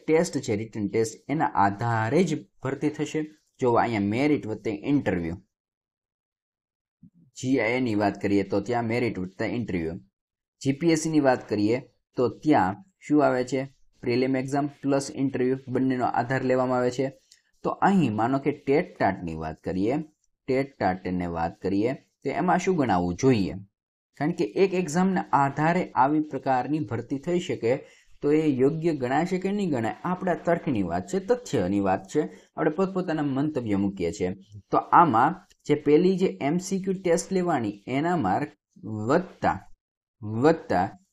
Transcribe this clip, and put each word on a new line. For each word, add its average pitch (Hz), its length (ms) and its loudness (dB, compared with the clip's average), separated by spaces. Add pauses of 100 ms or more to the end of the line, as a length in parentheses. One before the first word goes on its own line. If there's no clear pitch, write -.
ટેસ્ટ 160 320 2
છે, 120 180 -2
રિટન 110 320 -6
ટેસ્ટ, 110 260 0 (140)
એના 143 260 0
આધારે 113 680 2
જ 160 60 0 (320)
ભરતી 147 280 -2
થશે. 151 320 -4 (380)
જો 123 140 4
અહીંયા 113 260 2
મેરિટ 113 460 0
વત્તે 110 240 -6
ઇન્ટરવ્યૂ, 95 680 -2 (2000)
જી 131 240 0
આઈ 110 120 0
એ 127 80 0
ની 120 140 -2
વાત 101 280 0
કરીએ 101 200 2
તો 101 180 -2
ત્યાં 117 240 -2
મેરિટ 113 340 -2
વત્તા 92 260 -6
ઇન્ટરવ્યૂ, 92 540 -4 (640)
જી 135 100 2
પી 170 180 0
એસ 160 120 2
સી 160 80 -4
ની 151 100 4
વાત 131 280 2
કરીએ 104 280 2 (400)
તો 123 120 2
ત્યાં 107 560 0 (160)
શું 147 260 2
આવે 127 180 2
છે? 131 160 -2 (420)
પ્રિલિમ 127 340 0
એક્ઝામ 135 300 -2
પ્લસ 139 480 -2
ઇન્ટરવ્યૂ 131 440 0 (100)
બંનેનો 127 360 0
આધાર 123 380 0
લેવામાં 127 360 2
આવે 123 120 2
છે. 131 160 -2 (580)
તો 160 60 -2
અહીં 170 420 4
માનો 117 260 0
કે 139 140 0
ટેટ - 460 0
ટાટની 92 360 -2
વાત 80 260 -8
કરીએ, 92 340 -2 (540)
ટેટ 135 300 -2
ટાટને 92 480 -2
વાત 85 340 -4
કરીએ 101 320 0 (320)
તો 143 60 -4
એમાં 175 280 0
શું 185 180 0
ગણાવવું 90 380 2
જોઈએ? 101 400 2 (680)
કારણ 151 120 -2
કે 165 120 -2
એક 185 300 0
એક્ઝામના 180 580 0
આધારે 147 580 2
આવી 147 300 2
પ્રકારની 135 600 -2
ભરતી 117 380 -4
થઈ 175 220 -2
શકે, 123 360 0 (460)
તો 147 100 2
એ 156 160 4
યોગ્ય 151 440 2
ગણાશે 151 460 0
કે 190 140 -2
નહીં 202 180 0
ગણાય, 117 340 -2
આપણા 180 300 -2
તર્કની 160 480 0
વાત 87 260 -2
છે, 190 100 -4
તથ્યની 127 640 0
વાત 98 280 0
છે, 147 140 0 (340)
આપણે 156 140 0
પોતપોતાના 180 520 -2
મંતવ્ય 135 540 -2
મૂકીએ 95 360 -2
છીએ. 90 180 -2 (400)
તો 151 80 0
આમાં 151 680 4 (200)
જે 147 80 2
પેલી 160 420 4
જે 180 240 0
એમ 151 180 0
સી 185 240 -4
ક્યુ 190 120 -2
ટેસ્ટ 180 380 0
લેવાની 165 540 -2
એના 160 300 0
માર્ક 120 340 -2 (340)
વત્તા, 110 720 -2 (640)
વત્તા 110 640 2 (260)